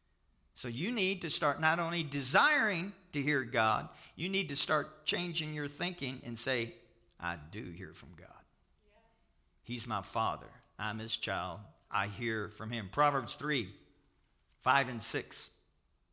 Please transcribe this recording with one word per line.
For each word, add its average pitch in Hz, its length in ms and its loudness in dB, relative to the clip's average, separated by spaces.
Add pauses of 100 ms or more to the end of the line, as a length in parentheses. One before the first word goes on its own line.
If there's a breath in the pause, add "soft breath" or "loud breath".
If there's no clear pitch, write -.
(560)
So - 120 -8
you 143 240 -2
need 196 300 2
to 160 80 -4
start 147 320 2
not 160 180 4
only 170 240 0
desiring 185 880 4 (220)
to 147 80 0
hear 139 240 2
God, 117 420 4 (300 loud breath)
you 170 100 -4
need 190 220 0
to 139 80 -2
start - 480 0
changing 165 480 -2
your 147 160 -2
thinking 143 560 -4
and 120 120 -6
say, 117 360 0 (440)
"I 85 200 -4 (140)
do 107 120 -8
hear 85 300 -12
from - 240 -12
God. - 100 -18 (1400)
He's 117 240 -6
my 104 140 -2
father. 95 460 -2 (300)
I'm 107 220 -4
his 113 160 -2
child. 92 460 -2 (280)
I 101 180 2
hear 107 420 -4
from 110 220 -8
him." 107 200 -6
Proverbs 143 440 4
three, 139 340 -2 (920)
five 131 280 4
and 120 120 -4
six. - 480 -2 (640)